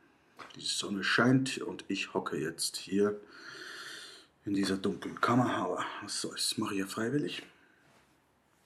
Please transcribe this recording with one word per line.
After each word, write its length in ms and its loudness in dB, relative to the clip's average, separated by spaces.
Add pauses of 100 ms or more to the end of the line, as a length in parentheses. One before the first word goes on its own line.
(560)
Die 60 -16
Sonne 420 -2
scheint 540 6
und 300 -6
ich 260 -2
hocke 240 -2
jetzt 400 -4
hier 420 2 (1300)
in 80 0
dieser 240 2
dunklen 440 -2
Kammer. 340 6
Aber 300 0 (180)
was 180 -6
soll's, 360 -2
mache 180 -2
ich 60 2
ja 60 -2
freiwillig. 560 -2 (1200)